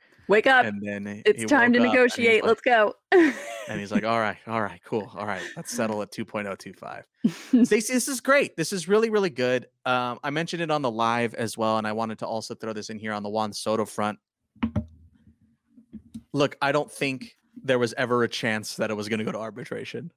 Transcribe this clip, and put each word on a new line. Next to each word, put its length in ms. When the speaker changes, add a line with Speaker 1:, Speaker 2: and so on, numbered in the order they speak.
Speaker 1:
"Wake 180
up. 180
Speaker 2:
and 160
then 240
he, 200
Speaker 1:
It's 160
Speaker 2:
he 40
Speaker 1:
time 280
to 60
Speaker 2:
woke 100
up, 60
and 140
he's 80
Speaker 1:
negotiate. 260
Speaker 2:
like, 40
Speaker 1:
Let's 140
go." 320
<laughs> 80
Speaker 2:
and 680
he's 100
like, 140
"All 140
right, 180
all 140
right, 240
cool. 280
All 140
right, 160
let's 160
settle 280
at 120
two 100
point 240
oh 80
two 180
five." 300
Speaker 1:
<laughs> 20
Speaker 2:
Stacey, 300
this 140
is 140
great. 340
This 160
is 160
really, 220
really 200
good. 380
Um, 380
I 60
mentioned 320
it 100
on 100
the 100
live 420
as 240
well, 220
and 60
I 60
wanted 280
to 80
also 280
throw 160
this 180
in 80
here 140
on 120
the 60
Juan 220
Soto 320
front. 360
Look, 300
I 100
don't 200
think 440
there 180
was 180
ever 260
a 60
chance 480
that 120
it 40
was 160
gonna 160
go 80
to 40
arbitration. 800